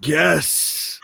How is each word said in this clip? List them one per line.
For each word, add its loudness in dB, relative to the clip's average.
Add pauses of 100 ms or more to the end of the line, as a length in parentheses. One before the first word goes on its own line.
Yes 0